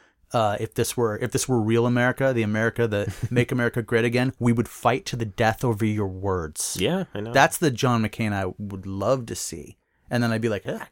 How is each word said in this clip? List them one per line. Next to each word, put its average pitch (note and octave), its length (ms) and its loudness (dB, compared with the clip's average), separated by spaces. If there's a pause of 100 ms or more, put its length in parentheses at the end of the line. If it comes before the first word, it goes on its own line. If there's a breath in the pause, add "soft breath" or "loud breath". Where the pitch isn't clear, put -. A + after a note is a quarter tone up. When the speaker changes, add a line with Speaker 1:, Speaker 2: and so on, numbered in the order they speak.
(320 soft breath)
Speaker 1:
Uh, G#2+ 260 2
if A2 160 -6
this - 220 -2
were, A2 220 0
if B2 120 -4
this - 180 -2
were B2 120 2
real A#2 260 4
America, B2 460 2
the A#2 100 2
America A2 460 0
that G#2 200 0 (140)
Speaker 2:
<laughs> A#2 80 -4
Speaker 1:
make B2 220 2
America A#2+ 280 0
great A#2 240 2
again, B2 360 2
we A#2+ 120 4
would A#2 160 2
fight - 380 0
to - 100 -6
the A#2 80 -4
death A2 400 0
over A2+ 200 0
your G#2+ 240 0
words." F#2 720 -4
Speaker 2:
Yeah, E3 240 0 (100)
I G#2 60 -6
know. A2+ 120 -6
Speaker 1:
That's C#3 260 4
the D3+ 120 2
John A#2+ 320 2
McCain G#2+ 300 -2
I F#2+ 260 -2
would G2 280 -10
love A2 400 0
to A2 100 -8
see. - 400 -10 (340)
And A#2+ 120 0
then A#2 100 2
I'd A2 80 -2
be A2+ 80 0
like, G2+ 180 -2
"Ah, F3 260 -8